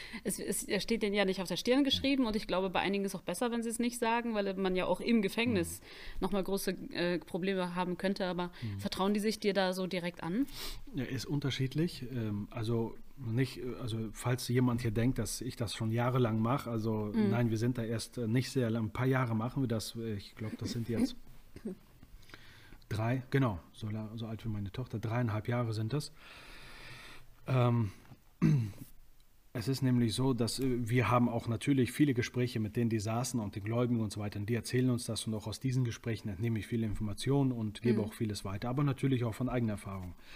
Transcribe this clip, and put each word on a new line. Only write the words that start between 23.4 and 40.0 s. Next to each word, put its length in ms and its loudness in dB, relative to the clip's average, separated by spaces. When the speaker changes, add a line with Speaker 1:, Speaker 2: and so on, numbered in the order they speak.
Speaker 2:
so 160 -6
la-, 260 -6
so 120 -6
alt 180 -8
wie 40 -2
meine 220 -2
Tochter, 280 -4
dreieinhalb 480 0
Jahre 260 0
sind 200 -2
das. 180 -2
Ähm, 440 4
<clears throat> 320 4
es 140 -6
ist 140 0
nämlich 320 6
so, 200 2
dass, 260 0
äh, 300 0
wir 200 4
haben 200 6
auch 180 -2
natürlich 440 2
viele 220 4
Gespräche 460 0
mit 160 -2
denen, 140 2
die 100 2
saßen 400 -2
und 160 -4
den 80 -6
Gläubigen 380 2
und 100 -2
so 80 -6
weiter. 200 -4
Und 100 -4
die 60 2
erzählen 340 2
uns 160 2
das 220 -4
und 60 0
auch 140 -4
aus 120 -6
diesen 240 2
Gesprächen 460 -2
entnehme 300 0
ich 80 -6
viele 180 0
Informationen 640 0
und 300 -4
gebe 180 4
Speaker 1:
Mhm. 60 2
Speaker 2:
auch 80 -6
vieles 320 -4
weiter, 240 -4
aber 140 2
natürlich 400 2
auch 120 0
von 140 -2
eigener 240 2
Erfahrung. 400 -8